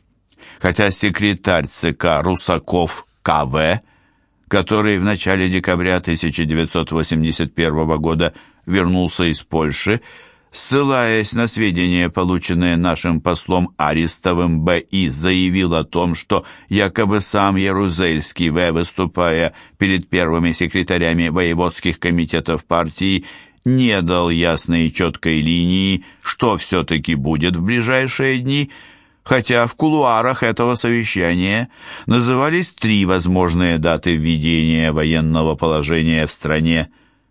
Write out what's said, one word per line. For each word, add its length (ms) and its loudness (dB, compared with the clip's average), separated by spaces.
Хотя 320 2
секретарь 760 0
Ц 260 -4
К 300 0
Русаков 800 -2
К 220 0
В, 360 0
который 520 0
в 40 -2
начале 460 0
декабря 520 0
тысяча 440 -2
девятьсот 480 -2
восемьдесят 600 0
первого 440 0
года 360 0
вернулся 600 0
из 180 -2
Польши, 600 -2
ссылаясь 800 0
на 160 -2
сведения, 640 0
полученные 640 0
нашим 440 0
послом 560 -2
Аристовым 840 0
Б 180 2
И, 300 -2
заявил 640 0
о 80 0
том, 320 -2
что 300 -2
якобы 520 0
сам 360 0
Ярузельский 920 0
В, 200 2
выступая 840 -2
перед 300 0
первыми 440 2
секретарями 760 0
воеводских 720 0
комитетов 680 -2
партии, 580 -2
не 360 2
дал 300 2
ясной 560 2
и 60 -2
чёткой 480 -2
линии, 640 0
что 340 0
всё-таки 600 -2
будет 400 0
в 60 -2
ближайшие 760 0
дни – 320 -2
хотя 440 0
в 80 -10
кулуарах 640 2
этого 320 0
совещания 960 0
назывались 640 0
три 340 2
возможные 720 2
даты 380 0
введения 760 2
военного 640 0
положения 720 0
в 60 -8
стране: 580 -2